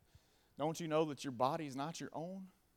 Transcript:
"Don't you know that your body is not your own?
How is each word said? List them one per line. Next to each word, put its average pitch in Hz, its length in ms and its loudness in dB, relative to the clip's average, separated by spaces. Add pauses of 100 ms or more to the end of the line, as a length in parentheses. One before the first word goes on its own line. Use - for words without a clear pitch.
(560)
"Don't 156 220 0
you 170 80 -2
know 156 200 6
that 143 180 -6
your 139 80 -2
body 143 340 2
is 131 80 -6
not 143 260 -4
your - 120 -6
own? 185 340 -6 (300)